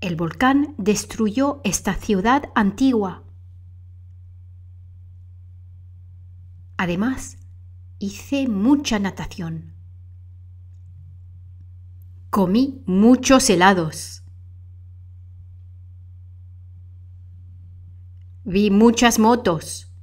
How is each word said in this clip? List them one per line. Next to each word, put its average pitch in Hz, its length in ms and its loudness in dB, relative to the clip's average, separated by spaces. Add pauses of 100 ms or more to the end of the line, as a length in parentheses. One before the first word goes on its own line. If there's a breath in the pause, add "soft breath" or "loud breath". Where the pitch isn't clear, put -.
El 175 140 -6
volcán 262 600 0
destruyó 220 840 -2
esta 190 300 -4
ciudad 226 640 -2
antigua. 208 680 0 (3500)
Además, 196 640 -6 (640)
hice 262 500 -6
mucha 233 500 0
natación. 165 760 -8 (2500)
Comí 214 560 0
muchos 254 640 4
helados. 180 760 2 (4000)
Vi 202 280 2
muchas 226 480 4
motos. 220 680 0 (140)